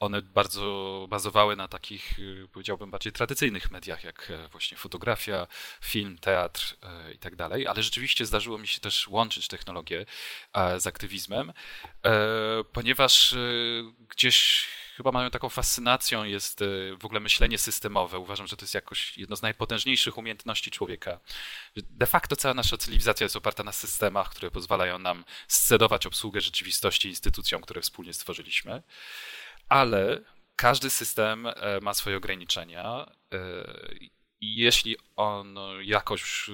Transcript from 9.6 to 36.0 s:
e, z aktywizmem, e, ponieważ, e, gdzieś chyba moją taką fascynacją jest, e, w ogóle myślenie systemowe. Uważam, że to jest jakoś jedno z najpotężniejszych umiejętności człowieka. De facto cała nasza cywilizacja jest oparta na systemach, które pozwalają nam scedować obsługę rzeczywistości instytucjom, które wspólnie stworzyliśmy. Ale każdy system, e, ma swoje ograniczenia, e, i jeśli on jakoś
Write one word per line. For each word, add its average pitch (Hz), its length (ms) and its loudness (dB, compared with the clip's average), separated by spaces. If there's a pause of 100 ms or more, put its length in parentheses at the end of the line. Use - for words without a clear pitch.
e, 92 280 2
z 87 60 0
aktywizmem, 101 640 -6 (520)
e, 113 60 6 (640)
ponieważ, 127 600 6
e, 127 60 -2 (720)
gdzieś - 600 6 (280)
chyba 127 160 2
moją 123 180 2
taką 127 180 -4
fascynacją 120 760 2
jest, 101 380 -4
e, 101 40 2 (340)
w - 40 -12
ogóle 107 160 -2
myślenie 113 380 4
systemowe. 95 600 0
Uważam, 98 280 -8
że 98 100 -8
to 98 80 -14
jest - 100 -8
jakoś - 440 -6
jedno 98 180 -8
z - 60 -8
najpotężniejszych 113 760 0
umiejętności 113 520 -6
człowieka. 92 500 -6 (560)
De 113 300 -2
facto 156 300 2
cała 131 180 2
nasza 117 220 2
cywilizacja - 480 4
jest 101 120 -2
oparta 107 260 -2
na 104 100 -6
systemach, 98 580 0
które 90 200 -8
pozwalają 92 480 0
nam 87 260 -2 (240)
scedować - 580 6
obsługę 98 340 -4
rzeczywistości - 680 0
instytucjom, - 540 0
które - 180 -10
wspólnie 87 340 -8
stworzyliśmy. - 680 -6 (840)
Ale 123 520 6 (360)
każdy 123 340 4
system, 110 560 0
e, 101 360 -4
ma 101 120 -2
swoje 98 220 0
ograniczenia, 92 880 -6 (260)
e, 98 60 -4 (1000)
i 107 160 -6
jeśli 117 400 6 (200)
on 101 420 0 (240)
jakoś 104 720 0